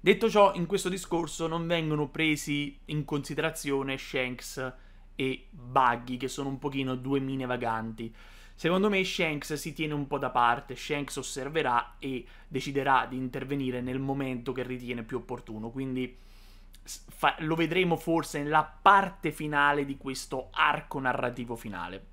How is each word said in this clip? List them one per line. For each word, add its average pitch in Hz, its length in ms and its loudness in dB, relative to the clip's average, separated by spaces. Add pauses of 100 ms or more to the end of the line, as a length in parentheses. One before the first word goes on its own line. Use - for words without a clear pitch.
Detto 226 300 6
ciò, 202 240 8
in 170 100 -2
questo 185 240 0
discorso 170 580 -2
non 165 200 -2
vengono 156 420 2
presi 147 760 0
in 151 180 -2
considerazione 143 920 -2
Shanks 127 760 -6 (400)
e 131 360 -2
Buggy, 123 680 2
che 127 120 -4
sono 139 200 -4
un 135 100 -6
pochino 135 360 -2
due 131 260 0
mine 135 240 -4
vaganti. 113 720 -4 (400)
Secondo 185 340 2
me 190 160 2
Shanks 156 500 -2
si 151 180 -6
tiene 151 220 -2
un 143 140 -2
po' 143 100 0
da 135 120 0
parte, 120 440 4
Shanks 143 420 -4
osserverà 135 840 0
e 131 240 -4 (240)
deciderà 135 600 2
di 127 80 -6
intervenire 131 640 -4
nel 127 200 -4
momento 135 500 -2
che 127 140 -2
ritiene 123 400 -6
più 123 140 -6
opportuno, 117 520 -8
quindi 127 460 -4 (680)
s-, - 260 -14
fa-, - 320 0
lo 160 140 0
vedremo 170 420 2
forse 160 460 -2
nella 151 220 4
parte 196 680 4
finale 147 540 2
di 139 120 -6
questo 131 540 -6
arco 147 480 2
narrativo 123 560 -2
finale 92 580 -10